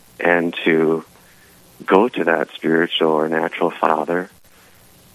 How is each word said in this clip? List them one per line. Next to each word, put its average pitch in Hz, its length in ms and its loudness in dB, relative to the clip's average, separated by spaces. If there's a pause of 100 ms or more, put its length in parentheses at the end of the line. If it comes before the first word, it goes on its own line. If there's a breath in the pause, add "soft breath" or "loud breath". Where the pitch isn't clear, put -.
(200)
and 85 360 0 (100)
to 80 400 2 (800 soft breath)
go 101 220 4
to - 160 -4
that 80 280 0
spiritual 80 580 0
or 78 180 0
natural 80 420 -2
father 80 600 -2 (840 soft breath)